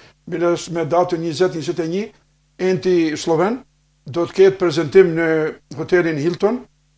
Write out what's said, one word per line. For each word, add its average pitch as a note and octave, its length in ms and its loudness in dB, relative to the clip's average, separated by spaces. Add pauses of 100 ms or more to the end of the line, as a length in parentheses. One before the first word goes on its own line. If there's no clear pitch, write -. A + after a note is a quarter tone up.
(260)
biles E3+ 480 -2
me E3 160 -4
datën F3 320 0
njëzet E3+ 380 -2
njëzet E3+ 240 -6
e D#3+ 80 -6
një, G3 120 -4 (640)
enti F#3 260 0 (240)
sloven F3+ 400 0 (460)
do D#3 220 -4
të - 100 -12
ketë F#3+ 220 6
prezantim E3 580 4
në E3 100 0 (500)
hotelin D#3+ 420 0
Hilton F#3+ 440 -2 (340)